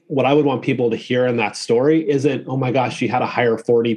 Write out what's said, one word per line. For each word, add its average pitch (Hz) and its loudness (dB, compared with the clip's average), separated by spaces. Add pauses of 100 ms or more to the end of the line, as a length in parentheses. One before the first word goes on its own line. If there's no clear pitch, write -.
what 131 0
I 139 4
would 151 4
want 131 0
people 123 0
to 110 -2
hear 123 -2
in 120 0
that 107 -4
story 147 2
isn't, 139 0
"Oh 131 -4
my 131 -2
gosh, 123 0
she 127 -2
had 123 -2
to 120 -2
hire 117 0
forty 117 2